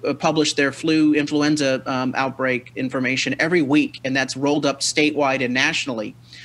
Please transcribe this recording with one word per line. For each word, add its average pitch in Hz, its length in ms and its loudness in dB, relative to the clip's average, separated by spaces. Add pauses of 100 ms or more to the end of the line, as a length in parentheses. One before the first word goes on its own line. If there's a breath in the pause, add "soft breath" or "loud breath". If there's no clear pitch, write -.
uh, 143 80 0
publish 151 400 0
their 139 180 2
flu 156 420 2
influenza, 147 720 2
um, 131 300 -2
outbreak 131 580 -2
information 131 640 -2
every 160 240 2
week, 143 420 2
and 131 120 -2
that's 131 200 -2
rolled 143 280 0
up 135 160 0
statewide 143 640 0
and 123 100 -2
nationally. 131 600 -2 (280 loud breath)